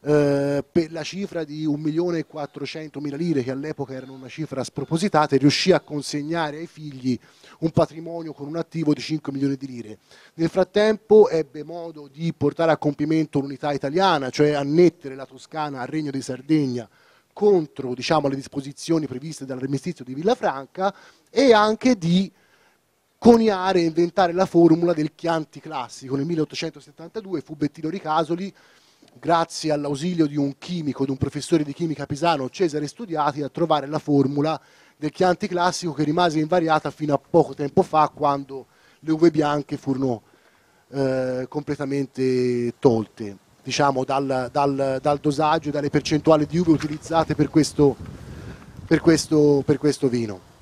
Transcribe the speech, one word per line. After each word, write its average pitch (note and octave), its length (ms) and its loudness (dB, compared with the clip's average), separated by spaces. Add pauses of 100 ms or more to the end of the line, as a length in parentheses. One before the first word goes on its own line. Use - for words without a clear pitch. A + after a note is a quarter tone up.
eh, C#3+ 680 2
per D#3+ 220 0
la D#3+ 100 -8
cifra F3 400 -8
di D#3 220 -8
un D3 160 -2
milione E3 380 -2
e D#3 80 -6
quattrocentomila D3 880 -10
lire, D#3 260 0
che B2 80 -4
all'epoca C3+ 440 -8
erano C3 180 -14
una C3 160 -18
cifra C3 340 -8
spropositata, D3+ 720 0
e C3+ 40 4
riuscì D3 340 4
a D3+ 80 4
consegnare D3+ 800 -6
ai E3+ 80 -14
figli C3 520 -6 (420)
un D#3+ 100 -2
patrimonio E3 640 -2
con C#3 140 -14
un D#3 80 -8
attivo D#3+ 360 -2
di C3+ 80 0
cinque D3+ 320 -6
milioni C#3 240 -2
di C3+ 100 -12
lire. A2 320 -14 (360)
Nel E3 160 -2
frattempo G#3 800 4
ebbe D3+ 340 -4
modo D#3+ 480 -14
di D#3+ 240 -4
portare D#3+ 360 2
a D3 40 4
compimento D3+ 600 0
l'unità C#3 340 -4
italiana, C#3+ 560 0
cioè D3 240 2
annettere C#3+ 600 2
la C3+ 100 -14
Toscana C#3 560 -10
al B2 60 -6
Regno D3 240 -6
di C3+ 100 -6
Sardegna C3 680 -2 (460)
contro, D#3+ 640 0
diciamo, C#3+ 340 0
le C#3 80 -2
disposizioni C#3+ 720 -4
previste C3+ 400 -12
dall'armistizio C3+ 580 -6
di C3 80 -14
Villafranca, F3 840 -2 (360)
e B3 240 6
anche A3 420 4
di F3+ 340 2 (840)
coniare G3 640 4
e E3+ 40 2
inventare E3+ 500 2
la F#3+ 100 2
formula E3+ 480 6
del D3+ 220 -2
Chianti E3 440 -4
classico. C3+ 560 -10
Nel C#3 120 -2
milleottocentosettantadue E3 1120 -8
fu D#3 140 -16
Bettino D3+ 340 -6
Ricasoli, E3+ 640 -4 (640)
grazie E3 580 -2
all'ausilio D3 540 -2
di C#3+ 100 -6
un C#3 220 -2
chimico, D3+ 480 -4
di C#3 40 -6
un C3 60 -4
professore D3 480 0
di C#3+ 80 -8
chimica D3+ 320 -6
pisano, C#3+ 460 -2
Cesare D3+ 360 -2
Studiati, D3+ 560 -4
a C3+ 60 -6
trovare D#3 380 0
la D3+ 120 -6
formula C#3+ 600 2 (360)
del D3 140 -6
Chianti F#3 380 2
classico, F3 460 -2
che D3+ 100 -2
rimase D#3+ 340 2
invariata D#3 520 2
fino D3 240 -2
a C#3 40 2
poco D3+ 360 2
tempo D3 280 0
fa, D#3 320 2
quando C#3 520 -2 (340)
le D3+ 120 -2
uve D#3+ 180 6
bianche D3 480 -2
furono, B2+ 440 -2 (680)
eh, C3 580 -2
completamente C3 1300 -2
tolte, A2 600 0 (240)
diciamo, C3 420 0
dal, C3 480 -2
dal, C#3 480 0
dal D3 180 0
dosaggio D3+ 520 -2
e - 20 -6
dalle D3 160 -4
percentuali D3+ 560 2
di D3 140 -4
uve E3+ 140 2
utilizzate D#3 600 -2
per D3 140 0
questo, C#3+ 480 2 (880)
per D#3 140 2
questo, D3 640 4
per C#3+ 140 0
questo C#3+ 300 0
vino. A2 540 -4